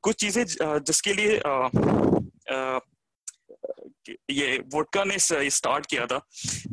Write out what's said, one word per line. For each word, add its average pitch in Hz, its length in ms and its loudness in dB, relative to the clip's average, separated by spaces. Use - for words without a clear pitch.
कुछ 220 140 2
चीजें 214 300 0
ज-, - 160 -8
uh, 151 220 0
जिसके 160 300 0
लिए, 208 260 2
uh, 131 300 0
uh, 131 300 -2
ये 139 280 0
वोडका 151 460 -2
ने 196 160 -2
स-, - 140 2
स्टार्ट 143 520 0
किया 123 200 -2
था 127 220 -4